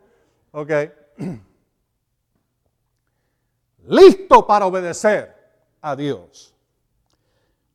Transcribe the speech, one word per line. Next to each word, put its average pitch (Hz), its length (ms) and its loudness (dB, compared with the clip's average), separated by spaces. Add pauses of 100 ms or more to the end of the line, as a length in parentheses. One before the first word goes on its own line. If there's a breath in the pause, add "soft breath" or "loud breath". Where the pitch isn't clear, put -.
(520)
Ok. 151 180 -14 (480)
<clears throat> 165 240 -14 (2500)
Listo 202 600 4
para 202 200 0
obedecer 180 720 -4 (460)
a 147 120 -10
Dios. 127 600 -12 (1200)